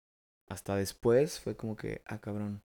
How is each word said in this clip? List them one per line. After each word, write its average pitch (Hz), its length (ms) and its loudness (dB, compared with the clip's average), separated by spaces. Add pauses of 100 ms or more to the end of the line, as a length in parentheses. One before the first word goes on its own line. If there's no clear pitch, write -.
(500)
Hasta 98 260 -4
después 120 640 4
fue 107 160 -4
como 110 220 -6
que, 110 280 -6
"Ah, 107 140 -8
cabrón. 104 460 -6